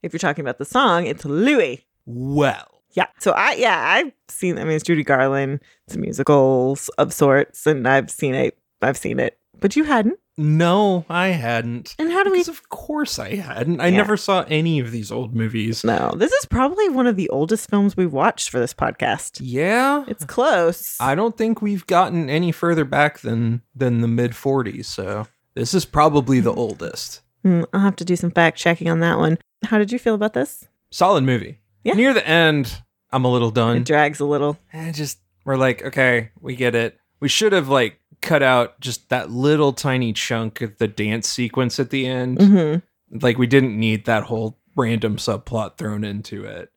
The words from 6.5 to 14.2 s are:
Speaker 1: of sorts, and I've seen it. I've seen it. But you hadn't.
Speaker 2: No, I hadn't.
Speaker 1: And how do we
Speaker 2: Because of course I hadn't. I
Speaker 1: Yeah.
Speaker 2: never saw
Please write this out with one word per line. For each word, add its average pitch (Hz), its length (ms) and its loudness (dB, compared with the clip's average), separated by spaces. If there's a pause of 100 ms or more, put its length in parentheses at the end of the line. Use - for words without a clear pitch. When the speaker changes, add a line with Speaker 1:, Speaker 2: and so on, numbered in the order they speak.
Speaker 1:
of 151 160 0
sorts, - 540 2
and 139 220 0
I've 135 220 2
seen 131 240 -4
it. 131 220 -2 (240)
I've 131 160 0
seen - 220 -6
it. - 180 -4 (240)
But 196 160 0
you 311 80 2
hadn't. 269 340 0 (200)
Speaker 2:
No, 170 720 2
I 180 180 0
hadn't. 120 720 -4
Speaker 1:
And 320 120 -2
how 381 140 0
do 392 60 2
we 381 80 2
Speaker 2:
Because 349 100 0
of - 220 -16
course - 480 -6
I - 180 -8
hadn't. 156 460 -4
I 175 60 2
Speaker 1:
Yeah. 185 100 4
Speaker 2:
never 214 180 2
saw 190 320 -2